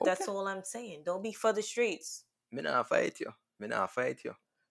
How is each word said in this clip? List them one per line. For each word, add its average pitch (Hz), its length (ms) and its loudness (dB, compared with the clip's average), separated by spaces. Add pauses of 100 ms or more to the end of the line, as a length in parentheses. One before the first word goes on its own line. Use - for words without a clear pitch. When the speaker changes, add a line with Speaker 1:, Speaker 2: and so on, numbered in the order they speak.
Speaker 1:
that's 190 200 4
Speaker 2:
Okay. 214 80 -4
Speaker 1:
all 196 160 -2
I'm 190 180 -4
saying. 196 400 -10
Don't 180 180 -2
be 220 80 -2
for 220 220 4
the 208 80 0
streets. - 640 -2 (260)
Speaker 2:
Me 131 100 -6
nah 139 220 2
fight - 380 2
you. - 100 -6 (280)
Me 104 80 -6
nah 107 200 0
fight 127 380 -2
you. 113 100 -8 (340)